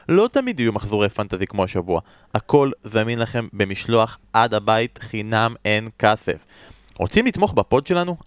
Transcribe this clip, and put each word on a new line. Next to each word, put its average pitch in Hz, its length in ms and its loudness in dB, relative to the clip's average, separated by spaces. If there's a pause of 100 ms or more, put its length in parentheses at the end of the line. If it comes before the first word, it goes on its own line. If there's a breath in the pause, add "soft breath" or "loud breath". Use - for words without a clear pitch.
לא 202 220 4
תמיד 247 280 -2
יהיו 113 140 2
מחזורי 104 360 0
פנטזי 98 380 -4
כמו 98 160 -2
השבוע. 90 360 -2 (340 soft breath)
הכל 139 380 2 (120)
זמין 113 360 -2
לכם 117 340 -4
במשלוח 104 640 0 (160)
עד 113 200 2
הבית, 110 480 0
חינם, 110 540 -2 (100)
אין 107 220 0 (120)
כסף. - 460 0 (540 loud breath)
רוצים 202 260 2
לתמוך 196 280 0
בפוד 127 340 2
שלנו, 175 400 -2